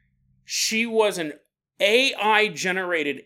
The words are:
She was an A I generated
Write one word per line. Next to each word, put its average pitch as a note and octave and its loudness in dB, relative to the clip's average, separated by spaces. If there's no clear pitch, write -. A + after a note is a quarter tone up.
She - -2
was A3 0
an D#3 -6
A A#3 4
I G#3+ 2
generated E3+ -4